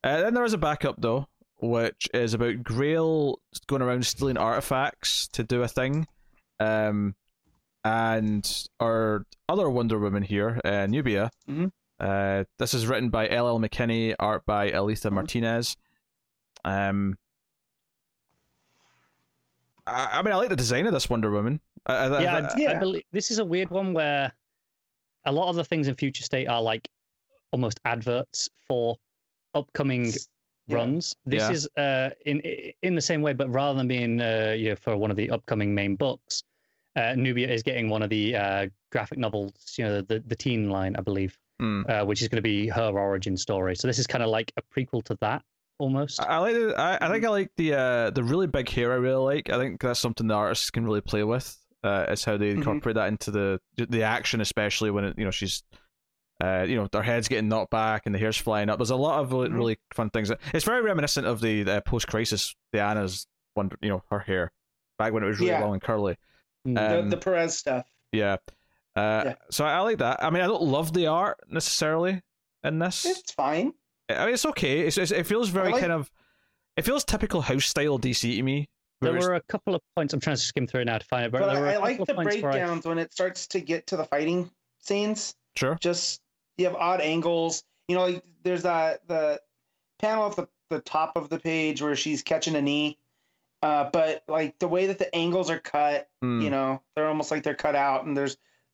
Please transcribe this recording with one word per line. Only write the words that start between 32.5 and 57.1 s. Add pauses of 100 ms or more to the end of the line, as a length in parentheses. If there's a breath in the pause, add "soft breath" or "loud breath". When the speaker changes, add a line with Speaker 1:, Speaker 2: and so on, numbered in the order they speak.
Speaker 3:
in
the
same
way,
but
rather
than
being,
uh,
you
know,
for
one
of
the
upcoming
main
books, (520)
uh,
Nubia
is
getting
one
of
the,
uh, (240)
graphic
novels,
you
know,
the,
the
teen
line,
I
believe, (200)
Speaker 1:
Hmm.
Speaker 3:
uh,
which
is
gonna
be
her
origin
story.
So
this
is
kinda
like
a
prequel
to
that, (360)
almost.
Speaker 1:
I,
I
like
the,
I,
I
think
I
like
the,
uh,
the
really
big
hair.
I
really (140)
like.
I
think
that's
something
the
artists
can
really
play
with. (260)
Uh,
is
how
they
Speaker 2:
Mm-hmm.
Speaker 1:
incorporate
that
into
the, (180)
the
action,
especially
when
it,
you
know,
she's, (840 soft breath)
uh,
you
know,
her
head's